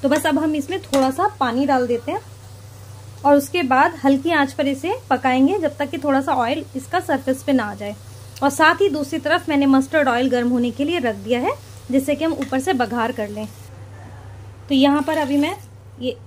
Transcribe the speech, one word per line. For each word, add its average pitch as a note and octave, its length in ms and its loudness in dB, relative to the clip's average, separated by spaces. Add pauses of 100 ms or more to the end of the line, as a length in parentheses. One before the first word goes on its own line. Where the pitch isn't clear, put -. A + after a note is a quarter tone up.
तो C#4 60 2
बस D4+ 160 2
अब D4+ 140 2
हम D#4 160 0
इसमें D4+ 280 -4
थोड़ा C4 280 2
सा F4 160 0 (120)
पानी B3+ 260 0
डाल B3+ 220 2
देते A#3+ 240 -2
हैं G4+ 80 -4 (1000)
और C#4+ 140 6
उसके C#4+ 300 0
बाद C#4+ 380 4
हल्की C#4 300 4
आंच C#4 200 2
पर C#4+ 140 0
इसे D4 280 -2 (140)
पकाएंगे C4 500 4
जब D4 180 -2
तक C#4+ 140 -2
कि E4 80 -6
थोड़ा C#4 220 2
सा C#4 140 0
ऑयल C4+ 300 0 (100)
इसका D4+ 260 -4
surface C4+ 420 -2
पे C#4+ 100 2
ना B3 120 2
आ G#3 100 -8
जाए। G#3 200 -8 (400)
और C#4 140 0
साथ D#4+ 320 4
ही G4+ 80 4
दूसरी D4 300 -4
तरफ E4+ 300 0
मैंने C#4+ 180 4
mustard C4+ 400 4
oil B3+ 220 2
गर्म B3 200 0
होने B3 220 0
के C4+ 120 -4
लिए E4 160 0
रख A#3 180 -2
दिया A3 220 -2
है, F4 120 0 (400)
जिससे C#4 240 2
कि D4+ 100 -2
हम E4 80 0
ऊपर C4+ 260 -2
से C4+ 160 -2
बघार A#3+ 360 0
कर G#3 180 -6
लें। G#3+ 180 -8 (1200)
तो C#4+ 60 2
यहाँ C#4+ 260 4
पर D#4 160 -2
अभी C#4+ 200 0
मैं D#4 180 0 (460)
ये B3 260 -6